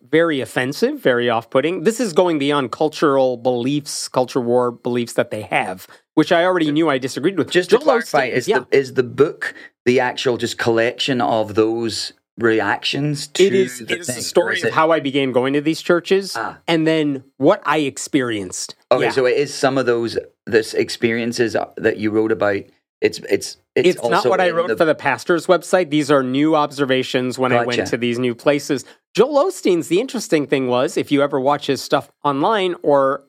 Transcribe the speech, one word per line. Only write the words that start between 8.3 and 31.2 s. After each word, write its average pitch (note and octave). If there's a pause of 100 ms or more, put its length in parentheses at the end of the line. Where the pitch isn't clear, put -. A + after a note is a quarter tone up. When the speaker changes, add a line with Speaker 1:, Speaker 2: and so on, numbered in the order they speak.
Speaker 1:
Osteen, -
Speaker 2:
is B2+
Speaker 1:
yeah. A3
Speaker 2:
the, -
is B2+
the C3
book A#2+ (320)
the B2
actual B2
just A2
collection A#2+
of G#2+
those A2+ (260)
reactions A#2
to -
Speaker 1:
It G3
is, B2+
Speaker 2:
the A2+
Speaker 1:
it F3
is -
the B2+
Speaker 2:
thing, A#2+
or -
Speaker 1:
story -
Speaker 2:
is E3+
Speaker 1:
of A#2
Speaker 2:
it A2
Speaker 1:
how D#3+
I D#3
began C3+
going B2+
to D3
these D#3
churches F3+
Speaker 2:
Ah. A2 (100)
Speaker 1:
and D#3+
then D3+ (120)
what E3+
I D3+
experienced. A#2+ (140)
Speaker 2:
Okay, B2+
Speaker 1:
Yeah. A2+
Speaker 2:
so C3
it A#2+
is C#3+
some C3+
of C3
those, A#2 (300)
this A2
experiences A#2 (200)
that A2
you G#2
wrote A2
about. G2+ (400)
It's, G#2+ (120)
it's, - (180)
it's B2+
Speaker 1:
It's F3+
not A#2
Speaker 2:
also A#2+
Speaker 1:
what F#3
I F3+
Speaker 2:
in E3
Speaker 1:
wrote E3+
Speaker 2:
the -
Speaker 1:
for E3+
the D3+
pastor's D3
website. F3+
These D3
are C#3
new C#3+
observations C3
when B2+
I A#2+
went A#2+
Speaker 2:
Gotcha. F#2+
Speaker 1:
to A2+
these A#2
new B2
places. C#3+ (300)
Joel C#4
Osteen's, F3
the F3
interesting G3
thing C3
was, B2
if C3+
you C#3